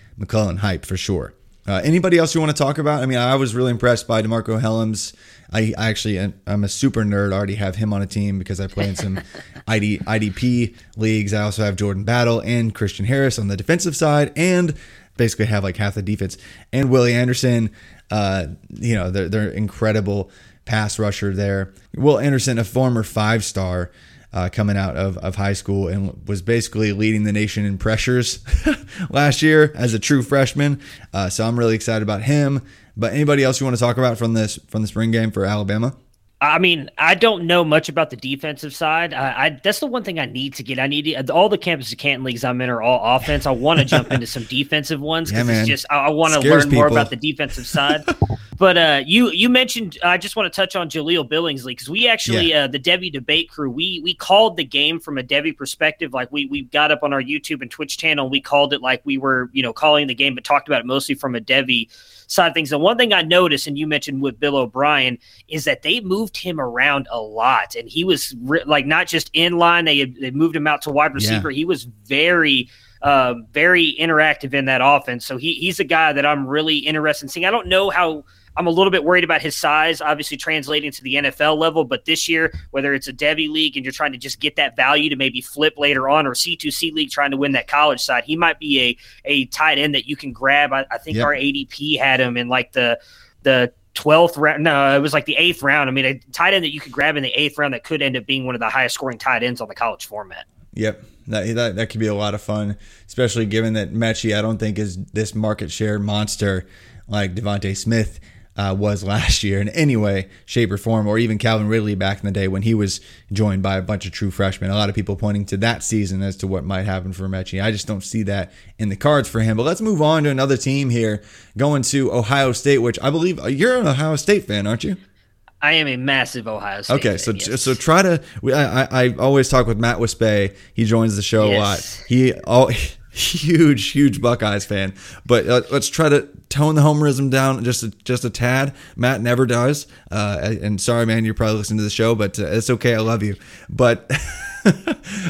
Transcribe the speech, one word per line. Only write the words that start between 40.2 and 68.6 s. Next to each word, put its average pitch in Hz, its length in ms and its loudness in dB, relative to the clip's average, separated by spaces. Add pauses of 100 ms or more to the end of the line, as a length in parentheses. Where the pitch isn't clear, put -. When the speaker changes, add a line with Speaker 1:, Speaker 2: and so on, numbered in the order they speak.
Speaker 2:
need 131 300 -8
to 127 60 -10
get. 127 160 -6
I 135 80 0
need 147 200 -4
to, 135 260 -4
all 185 160 6
the 196 80 0
Campus 151 340 -4
to 123 60 -12
Canton 135 280 -2
leagues 123 200 -4
I'm 123 160 -2
in 127 80 -2
are 117 140 -2
all 120 340 2
offense. 143 300 -2
I 135 60 2
wanna 139 340 2
jump 127 260 2
into 120 140 0
some 120 180 -8
Speaker 1:
<laughs> - 60 -14
Speaker 2:
defensive 143 500 -2
ones 160 320 -4
Speaker 1:
Yeah, 113 80 0
Speaker 2:
'cause 120 80 0
it's 110 120 2
Speaker 1:
man. 113 60 2
Speaker 2:
just, 139 220 -2
I, 147 80 2
I 143 140 2
wanna 156 320 4
Speaker 1:
Scares 143 240 6
Speaker 2:
learn 143 80 2
more 117 140 6
Speaker 1:
people. - 100 4
Speaker 2:
about - 120 4
the 123 60 -6
defensive 135 500 -6
side. 147 420 0
Speaker 1:
<laughs> 349 60 0 (440)
Speaker 2:
But, 180 200 6
uh, 151 260 4
you, 208 280 4
you 208 180 2
mentioned, 240 520 0
I 175 140 4
just 196 180 -6
wanna 202 140 -2
touch 190 280 -2
on 170 120 -4
Jaleel 156 400 -2
Billingsley 139 480 -4
'cause - 140 -12
we 233 180 2
actually, 170 440 0
Speaker 1:
Yeah. 147 120 4
Speaker 2:
uh, - 40 0
the 139 100 -4
Devy 175 340 0
debate 147 380 -2
crew, 139 200 -6
we, 170 320 -6
we 170 120 -12
called 196 420 -4
the 165 80 -2
game 147 340 -2
from 147 200 -10
a 127 40 -4
Devy 143 320 -4
perspective. 151 600 -4
Like, 127 180 -6
we, 143 140 -4
we 139 160 -6
got 147 280 0
up 147 120 -4
on 143 100 -2
our 135 100 0
YouTube 143 380 -8
and 123 100 -12
Twitch - 280 -10
channel. 147 320 -2
We 135 100 0
called 143 320 0
it 143 80 -2
like 127 240 -2
we 135 140 -4
were, 131 340 -2
you 131 100 -4
know, 117 120 -4
calling 151 320 2
the 127 80 -6
game, 135 200 0
but 123 80 -12
talked 143 260 0
about 131 120 0
it 117 60 -6
mostly 135 280 -2
from 131 200 -6
a 117 60 -6
Devy 127 500 -2 (380)
side 170 200 2
of - 60 -4
things. 151 180 -2
And 147 80 0
one 208 160 4
thing 240 160 2
I 185 80 4
noticed, 165 460 2
and 143 100 -6
you 156 100 -4
mentioned 143 360 -4
with 123 180 -4
Bill 143 160 0
O'Brien, 131 640 0 (300)
is 151 160 -8
that 143 180 -2
they 196 180 0
moved 196 380 -4
him 175 200 -6
around 135 520 0
a 117 100 -6
lot. 110 540 0
And 117 120 -10
he 165 180 -4
was 156 360 0
re-, 143 240 0